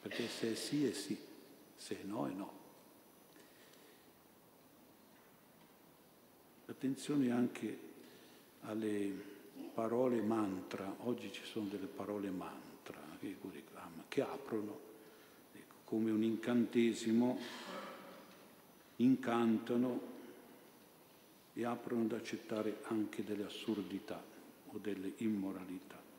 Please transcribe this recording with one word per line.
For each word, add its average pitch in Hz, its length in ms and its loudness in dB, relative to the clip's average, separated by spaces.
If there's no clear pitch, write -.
Perché 113 220 -2
se 113 240 0
è - 20 0
sì 147 300 2
è 110 80 4
sì, - 260 -2
se - 240 -6
è 92 60 -10
no 120 240 0
è - 20 -4
no. 95 200 -6
Attenzione 131 640 2
anche 120 480 2
alle 104 500 0
parole 117 480 4
mantra. 98 760 0
Oggi 110 340 -2
ci - 100 -10
sono 107 240 -4
delle 98 200 -4
parole 101 420 -4
mantra, - 680 -8
che 98 180 -6
così, - 240 -10
ah, - 200 -12
ma 80 140 -12
che - 140 2
aprono, 104 580 -4
ecco, - 320 -20
come 113 280 2
un 107 120 4
incantesimo, 117 1120 6
incantano 120 1080 6
e 113 120 -2
aprono 117 380 0
ad 110 100 2
accettare 107 680 -2
anche 107 420 0
delle 101 180 -2
assurdità 95 800 -4
o 107 100 -10
delle 95 400 -4
immoralità. 95 880 -2